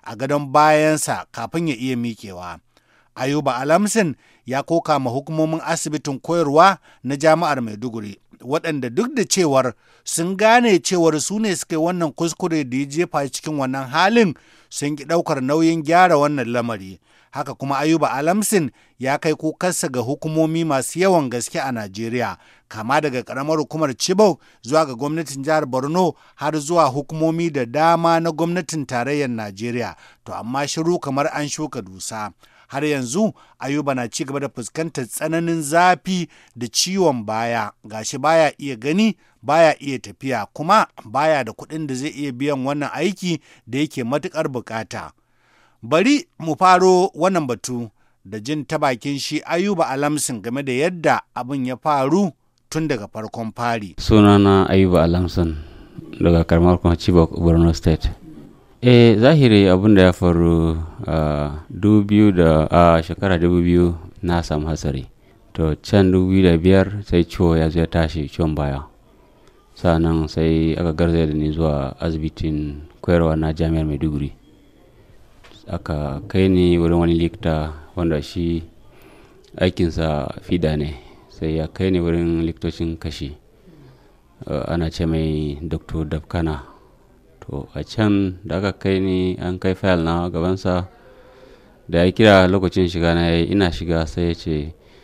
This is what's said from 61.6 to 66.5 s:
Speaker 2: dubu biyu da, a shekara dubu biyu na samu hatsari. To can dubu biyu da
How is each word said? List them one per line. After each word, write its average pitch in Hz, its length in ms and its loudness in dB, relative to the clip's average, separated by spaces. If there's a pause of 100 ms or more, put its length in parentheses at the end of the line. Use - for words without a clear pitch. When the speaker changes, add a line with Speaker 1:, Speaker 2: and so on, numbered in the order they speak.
Speaker 2:
dubu 104 340 4
biyu 104 280 6
da, 80 340 4
a 85 360 6
shekara 87 360 -2
dubu 87 240 2
biyu 87 320 4 (280)
na 87 200 0
samu 76 240 -4
hatsari. 78 400 -6 (480)
To 80 280 0
can 98 280 4
dubu 92 240 2
biyu 95 80 4
da 85 160 6